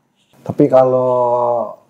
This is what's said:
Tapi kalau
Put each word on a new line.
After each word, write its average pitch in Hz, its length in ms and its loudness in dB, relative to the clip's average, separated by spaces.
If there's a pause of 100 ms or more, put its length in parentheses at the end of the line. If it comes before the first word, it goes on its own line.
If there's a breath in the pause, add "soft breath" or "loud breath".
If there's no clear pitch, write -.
(440)
Tapi - 240 0
kalau 123 1040 0 (160)